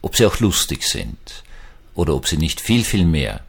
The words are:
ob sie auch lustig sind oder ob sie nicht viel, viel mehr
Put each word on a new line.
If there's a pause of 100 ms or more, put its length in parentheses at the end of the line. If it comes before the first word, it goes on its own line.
ob
sie
auch
lustig
sind (500)
oder
ob
sie
nicht
viel,
viel
mehr